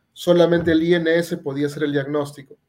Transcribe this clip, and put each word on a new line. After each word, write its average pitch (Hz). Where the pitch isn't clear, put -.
solamente 170
el 160
I 170
N 165
S 170
podía 143
hacer 147
el 147
diagnóstico. 143